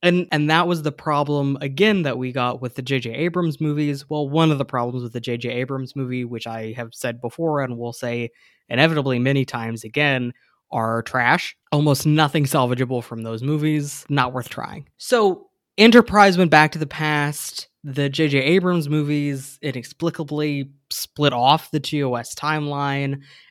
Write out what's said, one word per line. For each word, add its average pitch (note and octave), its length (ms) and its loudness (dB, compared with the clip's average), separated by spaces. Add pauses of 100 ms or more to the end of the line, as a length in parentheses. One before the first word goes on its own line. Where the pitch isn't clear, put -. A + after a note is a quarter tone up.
And, F3 300 4
and D3+ 160 2
that E3+ 180 4
was F3 140 0
the D3 120 -4
problem, C#3+ 680 -2
again, E3+ 440 2
that B2+ 120 -2
we B2+ 160 -6
got B2 300 -4
with B2 140 -8
the - 40 -10
J C3 200 -2
J A#2 100 -8
Abrams E3 500 -2
movies. D3 480 -2
Well, D3 220 -4
one D#3+ 200 4
of D3 60 2
the C3+ 80 -2
problems B2 380 -4
with A#2 100 -10
the B2 80 -8
J A#2+ 160 -6
J A#2+ 140 -6
Abrams C3 440 -6
movie, B2+ 300 -6
which A#2 220 -10
I A2 260 -10
have A#2 220 -12
said A#2+ 260 -6
before D3+ 400 -2
and B2 160 -4
will A#2+ 160 -8
say A#2+ 380 -6 (400)
inevitably C3+ 480 0
many C3+ 260 0
times A2+ 400 -8
again, B2+ 480 -2 (380)
are A2+ 320 -2
trash. B2+ 520 0 (160)
Almost D3 360 2
nothing D3+ 380 2
salvageable B2+ 600 0
from A2+ 200 -10
those A2+ 180 -8
movies. D3+ 640 -2
Not B2+ 240 0
worth B2+ 160 -6
trying. - 480 -12
So G#3 520 0 (280)
Enterprise G#3 600 8
went F3 120 6
back D3+ 220 8
to D#3+ 60 -8
the D#3 80 -4
past. D3+ 840 -2 (160)
The C#3 240 -2
J D3+ 200 2
J C#3 100 2
Abrams E3+ 500 2
movies C#3+ 760 -2
inexplicably D3 1080 -4 (200)
split - 420 -2
off C3 380 2
the D#3 80 0
T C#3+ 240 -4
O B2+ 120 -2
S A#2 200 -8
timeline. C#3 840 -2 (300)